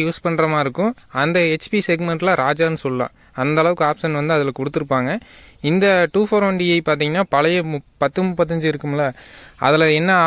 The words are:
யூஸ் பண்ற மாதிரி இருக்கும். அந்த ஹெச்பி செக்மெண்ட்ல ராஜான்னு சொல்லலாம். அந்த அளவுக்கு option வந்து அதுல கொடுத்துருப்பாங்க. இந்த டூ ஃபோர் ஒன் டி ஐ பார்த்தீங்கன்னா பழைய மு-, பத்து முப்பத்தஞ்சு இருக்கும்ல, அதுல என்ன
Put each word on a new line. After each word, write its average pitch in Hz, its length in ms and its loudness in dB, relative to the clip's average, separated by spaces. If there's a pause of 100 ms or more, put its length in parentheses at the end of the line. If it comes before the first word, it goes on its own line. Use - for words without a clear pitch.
யூஸ் - 180 -4
பண்ற 160 300 0
மாதிரி 151 120 0
இருக்கும். 185 280 -2 (280)
அந்த 170 160 0 (120)
ஹெச்பி 160 360 -2
செக்மெண்ட்ல 170 460 -2 (120)
ராஜான்னு 156 420 0
சொல்லலாம். 127 260 -4 (300)
அந்த 151 200 0
அளவுக்கு 170 280 0
option 151 280 -4
வந்து 156 180 0
அதுல 139 220 0
கொடுத்துருப்பாங்க. 139 520 -2 (600)
இந்த 190 160 2 (280)
டூ 196 140 2
ஃபோர் 208 200 2
ஒன் 185 120 0
டி 180 140 0
ஐ 170 140 2
பார்த்தீங்கன்னா 151 340 0 (120)
பழைய 165 260 2 (100)
மு-, 147 100 -4 (220)
பத்து 139 240 0
முப்பத்தஞ்சு 165 440 -2
இருக்கும்ல, 147 340 -4 (600)
அதுல 156 200 4 (120)
என்ன 175 120 2 (160)